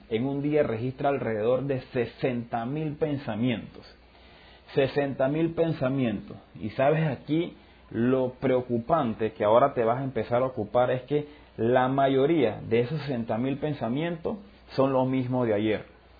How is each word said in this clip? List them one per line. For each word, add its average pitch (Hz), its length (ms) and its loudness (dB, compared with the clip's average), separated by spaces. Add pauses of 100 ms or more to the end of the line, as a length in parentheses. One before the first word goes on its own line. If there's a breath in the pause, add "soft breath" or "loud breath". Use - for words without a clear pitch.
(100)
en 113 160 -2
un 139 160 -4
día 147 200 2
registra 127 460 -2
alrededor 120 540 0
de 135 180 -2 (120)
sesenta 120 760 -4
mil 151 300 -4
pensamientos. 123 920 -4 (880 loud breath)
Sesenta 135 540 0
mil 160 260 0
pensamientos. 131 840 0 (240)
Y 104 100 -6
sabes 156 360 2
aquí 151 480 -2 (360 loud breath)
lo 127 500 2
preocupante 123 920 0
que - 120 -2
ahora 127 300 6
te 123 100 0
vas 117 160 0
a 139 40 -4
empezar 120 380 -2
a 131 40 0
ocupar 123 440 0
es 127 120 -2
que 147 260 -4 (280 loud breath)
la 127 320 2
mayoría 135 800 2
de 113 120 2
esos 143 220 -2
sesenta 117 360 -4
mil 135 200 -2
pensamientos 151 800 -4 (380 loud breath)
son 135 180 2
los 131 140 2
mismos 127 400 0
de 110 80 2
ayer. 107 380 -2 (280)